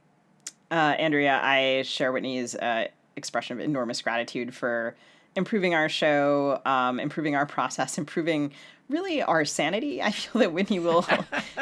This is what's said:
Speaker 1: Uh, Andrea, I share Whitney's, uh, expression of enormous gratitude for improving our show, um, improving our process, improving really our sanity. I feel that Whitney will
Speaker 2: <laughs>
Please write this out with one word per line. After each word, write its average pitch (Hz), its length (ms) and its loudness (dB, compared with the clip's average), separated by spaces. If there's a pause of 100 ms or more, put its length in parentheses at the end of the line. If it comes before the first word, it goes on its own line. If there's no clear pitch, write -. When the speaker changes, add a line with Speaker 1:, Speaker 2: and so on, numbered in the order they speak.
(680)
Speaker 1:
Uh, 156 300 2
Andrea, 143 420 2
I 135 420 2
share 131 280 -2
Whitney's, 127 460 -4
uh, 113 320 0 (260)
expression - 460 -6
of - 40 -6
enormous 123 380 -2
gratitude 117 500 -4
for 117 440 -4 (400)
improving 185 380 0
our 156 140 4
show, 143 760 2
um, 127 340 2
improving 147 380 -2
our 143 100 2
process, - 520 -4
improving 151 540 -2 (360)
really 320 340 -2
our 160 240 2
sanity. 185 560 -2
I 208 80 0
feel - 300 -2
that 190 120 4
Whitney 190 260 0
will 170 240 4
Speaker 2:
<laughs> - 600 -2